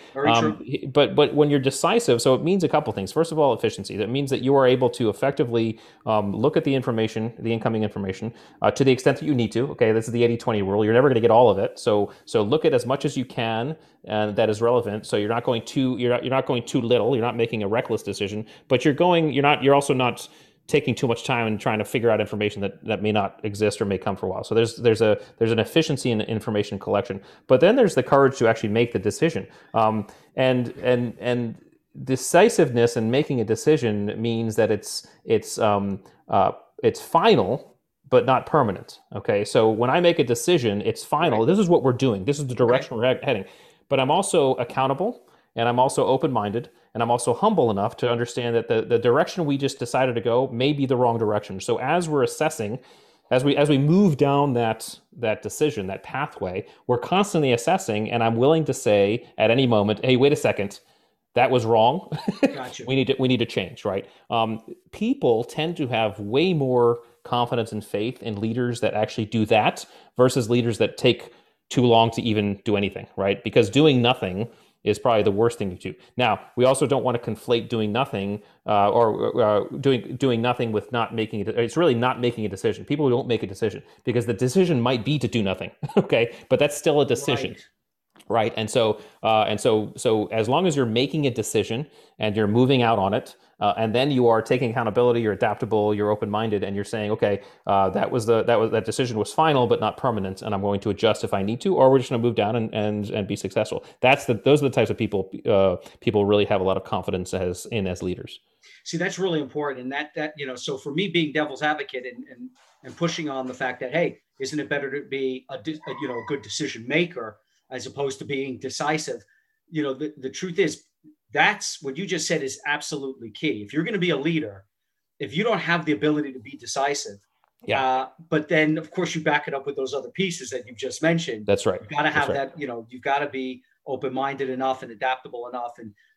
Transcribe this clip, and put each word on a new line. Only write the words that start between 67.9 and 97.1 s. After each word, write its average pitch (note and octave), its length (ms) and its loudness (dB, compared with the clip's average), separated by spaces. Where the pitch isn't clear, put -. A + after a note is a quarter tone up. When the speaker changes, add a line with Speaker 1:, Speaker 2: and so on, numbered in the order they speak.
Speaker 2:
in G#2 160 -6
leaders A#2 400 -2
that - 140 0
actually A2 320 -2
do A2 200 0
that A2 400 2
versus B2+ 340 2
leaders A#2+ 280 0
that G#2 180 0
take - 360 0
too B2 160 2
long A2+ 240 6
to A#2 120 -6
even G#2 420 0
do G#2 120 2
anything, G2 300 -4
right? G2 280 0
Because A2+ 260 4
doing C3+ 320 4
nothing A2+ 460 0
is G#2 140 0
probably A2+ 240 2
the G#2 100 2
worst A2+ 240 0
thing G2+ 140 -6
to F2+ 60 -10
do. - 180 -12
Now, A2+ 200 0
we B2 100 4
also C3+ 200 2
don't A#2+ 180 0
wanna A#2+ 140 0
conflate A#2 520 -4
doing G#2+ 200 -2
nothing, G#2 520 -4
uh, G#2 240 4
or, A2 520 2
uh, G#2 220 2
doing, C3+ 360 0
doing B2 260 0
nothing B2 300 -2
with G#2 200 -4
not A#2 220 -2
making A2 260 -4
it. G2 80 -4
It's A#2 300 -2
really D#3+ 160 4
not A#2+ 260 0
making A#2+ 240 -2
a G#2 60 -4
decision. G2 340 -4
People D3 240 0
don't B2+ 180 0
make A2+ 160 -2
a G#2+ 40 -4
decision G2 360 -4
because A#2 220 0
the A#2+ 80 -2
decision C3+ 480 2
might B2 200 0
be C#3 180 -2
to B2 60 -2
do A2+ 160 0
nothing, F#2 280 -4
<laughs> - 120 -6
okay? D3+ 380 2
But B2+ 80 4
that's C#3+ 180 2
still D3 240 2
a C3 60 4
decision. - 460 -2
Speaker 1:
Right. - 120 -20
Speaker 2:
Right. A2 300 0
And A2 140 -4
so, A2 300 2
uh, A2 200 4
and G#2 180 -2
so, A2 360 0
so A2 320 0
as - 200 -2
long D#3+ 180 2
as D#3+ 100 2
you're C3+ 100 2
making C#3 400 0
a B2+ 40 2
decision A2+ 560 -2
and G#2+ 160 -2
you're G#2+ 120 2
moving B2+ 360 4
out A2+ 160 2
on G2 140 2
it, - 240 -4
uh, G2+ 160 0
and A2+ 180 -2
then C3+ 160 2
you B2 180 2
are A2+ 120 4
taking A#2+ 300 0
accountability, A#2+ 500 2
you're G#2+ 140 0
adaptable, G#2+ 600 0
you're G#2 160 0
open-minded, G#2 540 -2
and G2 100 -6
you're G2+ 120 -4
saying, G#2+ 240 -4